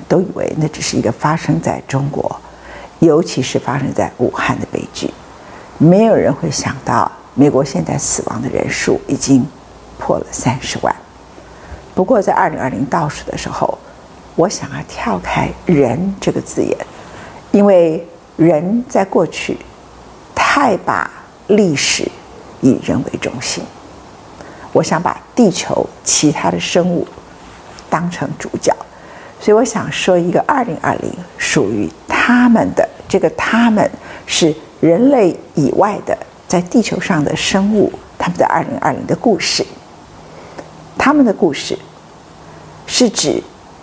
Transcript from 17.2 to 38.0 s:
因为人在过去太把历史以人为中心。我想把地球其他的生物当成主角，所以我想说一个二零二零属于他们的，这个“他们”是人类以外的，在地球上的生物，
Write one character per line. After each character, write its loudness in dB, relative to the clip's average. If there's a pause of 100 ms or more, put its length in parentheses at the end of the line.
因 6
为 4 (300)
人 2
在 0
过 2
去 -6 (760)
太 2
把 -4 (380)
历 4
史 -2 (540)
以 4
人 -2
为 -8
中 -6 (100)
心。 -6 (1120)
我 4
想 -2
把 -2 (200)
地 6
球 -2 (160)
其 2
他 -2
的 -2
生 0
物 -2 (840)
当 -2
成 -6 (100)
主 -12 (100)
角， 0 (640)
所 2
以 6
我 6
想 -4
说 2
一 0
个 2
二 0
零 -8
二 -2
零 -6 (240)
属 0
于 -2 (180)
他 4
们 4
的， 2 (200)
这 2
个 2
“他 2
们” 2 (360)
是 2 (280)
人 6
类 4 (160)
以 2
外 2
的， -4 (280)
在 0
地 2
球 -2
上 0
的 0
生 0
物， 4 (280)